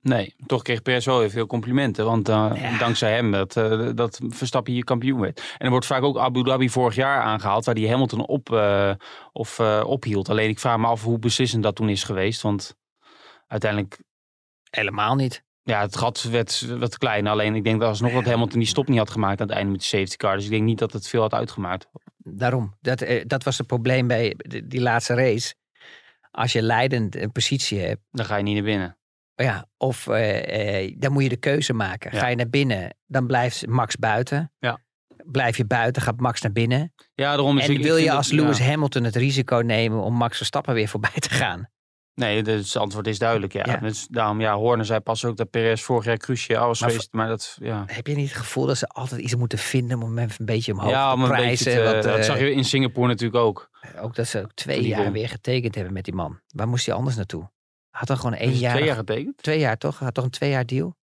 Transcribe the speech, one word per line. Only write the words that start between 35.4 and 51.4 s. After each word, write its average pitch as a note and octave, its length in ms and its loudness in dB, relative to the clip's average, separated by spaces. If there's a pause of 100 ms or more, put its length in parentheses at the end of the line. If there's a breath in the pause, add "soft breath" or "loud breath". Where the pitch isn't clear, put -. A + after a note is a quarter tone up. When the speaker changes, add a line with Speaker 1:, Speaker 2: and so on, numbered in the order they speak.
Speaker 2:
je A2+ 100 0
buiten, A#2+ 360 0
gaat A#2+ 180 -2
Max B2 200 0
naar G#2+ 120 -2
binnen. B2 400 0 (220 soft breath)
Speaker 1:
Ja, C#3+ 200 0
daarom C#3 240 4
is C3+ 60 4
Speaker 2:
En D3 60 2
Speaker 1:
ik, C#3 80 4
ik D3 60 0
Speaker 2:
wil D#3+ 120 6
je D#3+ 60 6
Speaker 1:
vind D#3 140 4
Speaker 2:
als C#3 120 2
Speaker 1:
dat, D3+ 120 4
Speaker 2:
Lewis D3 180 4
Speaker 1:
ja. B2 60 4
Speaker 2:
Hamilton C#3 400 2
het A2+ 120 0
risico C3 400 2
nemen A2+ 460 2
om G#2+ 120 0
Max A#2 220 0
Verstappen C#3+ 380 -2
weer G#2+ 140 2
voorbij G#2 300 -2
te - 120 -4
gaan? A2 400 -2 (440)
Speaker 1:
Nee, A2 280 2
dus G#2+ 300 0
het - 100 -2
antwoord G2+ 240 -4
is G#2+ 120 -2
duidelijk, A2+ 340 2
ja. G2 140 -4
Speaker 2:
Ja. A#2+ 100 0
Speaker 1:
Dus G#2+ 340 -4
daarom, A2 300 0
ja, G#2+ 160 2
Horner A2+ 300 2
zei A2 140 0
pas A2 240 -4
ook A#2 120 -2
dat A#2 140 -4
Perez A2+ 320 2
vorig A#2 220 0
jaar A#2 120 2
cruciaal A#2 500 0
was A#2 140 0
Speaker 2:
Maar A#2+ 100 2
Speaker 1:
geweest, A2+ 220 -2
maar A2+ 160 0
dat, - 320 -6
ja. G#2+ 260 -4
Speaker 2:
Heb - 200 -10
je D3 80 -2
niet C#3 140 -2
het - 100 -8
gevoel C3 280 -2
dat C3+ 120 2
ze - 80 -4
altijd B2+ 340 -8
iets A#2+ 140 -4
moeten A#2+ 240 0
vinden B2 440 -2
om A#2 160 -4
hem A#2 100 0 (100)
een A2 80 -6
beetje A2 260 -2
omhoog G2 180 0
Speaker 1:
Ja, C3+ 180 2
Speaker 2:
te C3 60 2
Speaker 1:
om B2+ 80 2
een B2+ 60 4
beetje B2+ 140 4